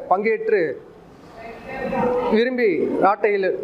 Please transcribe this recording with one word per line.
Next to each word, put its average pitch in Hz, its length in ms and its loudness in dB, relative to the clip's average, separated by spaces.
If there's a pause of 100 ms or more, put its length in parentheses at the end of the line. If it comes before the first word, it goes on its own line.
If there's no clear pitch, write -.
(100)
பங்கேற்று 208 600 2 (1600)
விரும்பி 233 680 2
ராட்டையில் 202 640 2